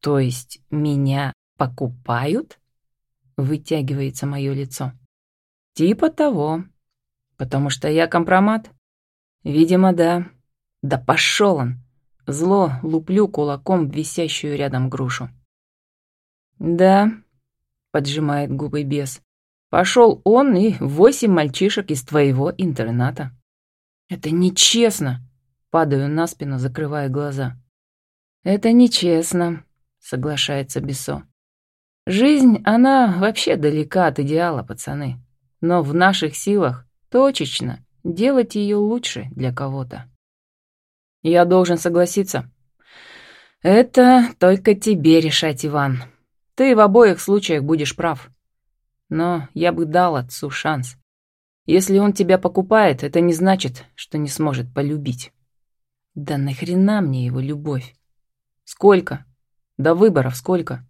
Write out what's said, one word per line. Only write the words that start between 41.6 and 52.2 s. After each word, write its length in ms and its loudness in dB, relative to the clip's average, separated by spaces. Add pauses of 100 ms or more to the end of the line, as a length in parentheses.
согласиться». 720 -2 (1120)
«Это 680 6 (100)
только 340 4
тебе 480 4
решать, 420 -2
Иван. 380 -2 (580)
Ты 160 4
в 60 6
обоих 400 6
случаях 420 0
будешь 320 -2
прав. 340 -6 (800)
Но 460 -4
я 180 0
бы 140 -4
дал 320 0
отцу 320 -8
шанс. 480 -6 (680)
Если 340 4
он 120 2
тебя 260 2